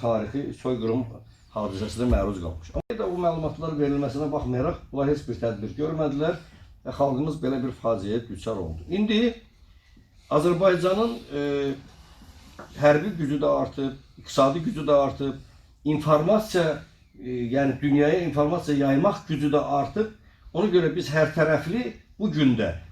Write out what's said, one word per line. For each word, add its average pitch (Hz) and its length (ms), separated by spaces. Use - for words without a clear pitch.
tarixi 117 600
soyqırım 120 440
hadisəsinə 104 560
məruz 101 300
qalmış. 82 340
Amma - 240
da 208 120
bu 180 100
məlumatlar 160 580
verilməsinə 143 540
baxmayaraq, 127 460
bunlar 139 200
heç 143 160
bir 117 120
tədbir 110 360
görmədilər 156 640
və - 140
xalqımız 143 440
belə 131 200
bir 123 200
faciəyə 110 460
düçar 104 280
oldu. 80 320
İndi 214 460
Azərbaycanın, 180 880
e, 143 120
hərbi 151 380
gücü 147 220
də 147 100
artıb, 135 320
iqtisadi 139 420
gücü 151 260
də 147 100
artıb, 139 380
informasiya, 156 1000
e, 120 100
yəni 123 500
dünyaya 147 400
informasiya 151 580
yaymaq 139 500
gücü 147 240
də 147 80
artıb. 208 360
Ona 180 200
görə 165 240
biz 160 160
hər 156 220
tərəfli 160 580
bu 208 140
gün 139 240
də 98 160